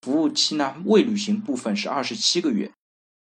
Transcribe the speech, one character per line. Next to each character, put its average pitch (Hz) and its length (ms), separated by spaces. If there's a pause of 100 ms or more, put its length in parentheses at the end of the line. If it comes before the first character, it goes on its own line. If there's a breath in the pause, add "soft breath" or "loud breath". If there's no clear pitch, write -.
服 143 180
务 151 80
期 - 280
呢 143 280
未 208 180
履 104 140
行 104 240
部 139 140
分 110 220
是 - 120
二 135 140
十 120 140
七 - 240
个 160 100
月。 - 220 (640)